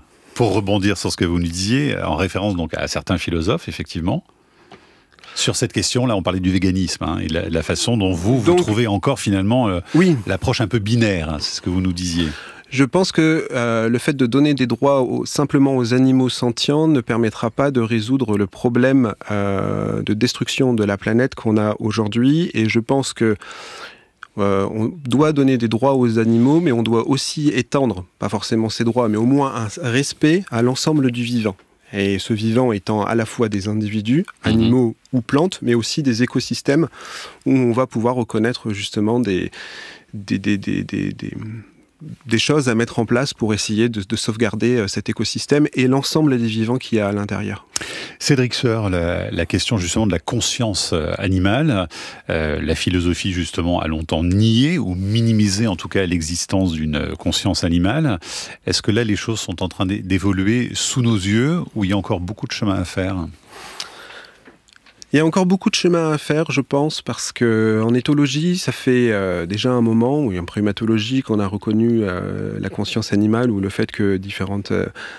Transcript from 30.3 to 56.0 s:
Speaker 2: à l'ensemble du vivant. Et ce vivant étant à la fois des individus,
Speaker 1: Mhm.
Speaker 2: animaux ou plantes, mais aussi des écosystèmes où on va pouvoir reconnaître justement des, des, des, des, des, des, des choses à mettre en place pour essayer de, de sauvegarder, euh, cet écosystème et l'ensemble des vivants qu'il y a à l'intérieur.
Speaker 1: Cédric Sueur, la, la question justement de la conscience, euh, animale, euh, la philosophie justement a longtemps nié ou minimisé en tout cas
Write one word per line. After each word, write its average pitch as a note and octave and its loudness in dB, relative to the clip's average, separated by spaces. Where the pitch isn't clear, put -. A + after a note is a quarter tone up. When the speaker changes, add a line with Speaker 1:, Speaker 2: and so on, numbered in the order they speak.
Speaker 2:
à A#2 0
l'ensemble C3 2
du A#2+ -4
vivant. A2+ 0
Et G2 0
ce - -2
vivant A2+ 2
étant G#2 0
à G2 0
la A2+ 2
fois A2+ -2
des G2+ -2
individus, G#2+ 0
Speaker 1:
Mhm. A2 2
Speaker 2:
animaux A2+ 4
ou B2+ 2
plantes, D3+ 0
mais A#2+ 2
aussi A#2+ 0
des B2 2
écosystèmes C#3 0
où C3+ 2
on B2+ 4
va B2 2
pouvoir A#2+ 0
reconnaître A#2 -2
justement G#2+ -2
des, F2+ 0
des, G#2 -4
des, G2+ 0
des, G2 -4
des, G2 -4
des, - -10
des A#2 2
choses C#3+ 2
à A2+ 2
mettre A2+ 0
en A2+ 0
place B2+ 0
pour G#2+ 0
essayer A2 0
de, G#2+ -6
de A2+ -4
sauvegarder, A2+ 0
euh, G#2 0
cet - -6
écosystème C#3+ 0
et B2+ 2
l'ensemble C#3 2
des A#2 0
vivants A2+ 0
qu'il A#2 0
y - 0
a G2+ 0
à G2+ 0
l'intérieur. G2+ -4
Speaker 1:
Cédric B2+ 2
Sueur, A2+ 0
la, F2 0
la F2 0
question - 0
justement F2+ 0
de G2+ 2
la E2+ 0
conscience, - -2
euh, E2+ 0
animale, G2 2
euh, D#2 0
la D#2 0
philosophie F2 0
justement F2 -2
a E2 -2
longtemps D#2+ -2
nié A2+ 4
ou F#2+ -2
minimisé G#2+ 2
en G2 0
tout E2 -10
cas G2 0